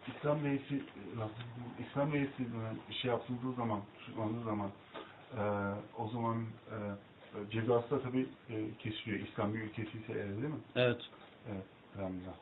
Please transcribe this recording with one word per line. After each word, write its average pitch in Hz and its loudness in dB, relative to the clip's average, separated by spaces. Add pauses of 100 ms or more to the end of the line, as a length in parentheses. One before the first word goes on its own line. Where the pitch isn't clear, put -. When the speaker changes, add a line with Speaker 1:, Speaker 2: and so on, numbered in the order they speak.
Speaker 1:
İslam 147 2
reisi, 139 2 (960)
İslam 147 2
reisi 135 2 (580)
şey 123 4
yapıldığı 123 2
zaman, 113 2 (200)
tutuklandığı 113 -2
zaman, 104 0 (680)
e, 104 0 (560)
o 113 0
zaman, 113 2 (340)
e, 110 -6 (760)
cezası 117 4
da 135 4
tabii, 127 2 (240)
e, 113 -4 (240)
kesiliyor. 107 -2
İslam 107 0
bir 113 -2
ülkesi 110 -4
ise - -6
eğer, - 0
değil 120 -2
mi? 123 -4 (160)
Speaker 2:
Evet. 123 8 (540)
Speaker 1:
Evet, 98 -2 (360)
elhamdülillah. 92 -4